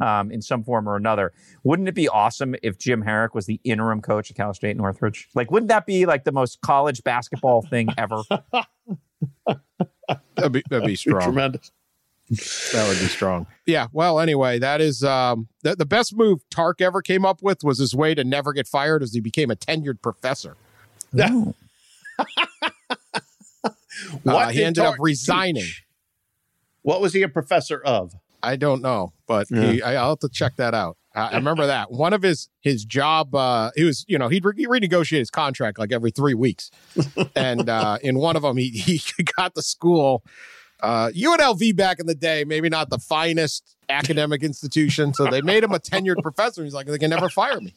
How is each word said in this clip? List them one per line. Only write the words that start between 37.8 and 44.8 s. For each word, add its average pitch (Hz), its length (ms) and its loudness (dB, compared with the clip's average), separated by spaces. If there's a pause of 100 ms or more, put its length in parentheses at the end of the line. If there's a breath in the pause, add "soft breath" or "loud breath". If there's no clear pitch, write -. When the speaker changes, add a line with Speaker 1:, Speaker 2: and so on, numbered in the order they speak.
Speaker 2:
in 131 160 0
one 165 180 2
of 151 100 0
'em, 131 120 0
he, 127 120 0
he 117 320 -2 (220)
<laughs> - 140 -4
got 180 180 -2
the 156 60 -6
school, 147 640 2 (580 loud breath)
uh, 113 320 0
U 262 200 2
N 330 80 4
L 262 120 6
V 214 180 2
back 185 280 2
in 170 60 -8
the 165 100 0
day, 151 280 0
maybe 156 260 0
not 156 200 0
the 131 100 -2
finest 160 760 -2 (140)
academic 147 540 0
institution. 147 720 0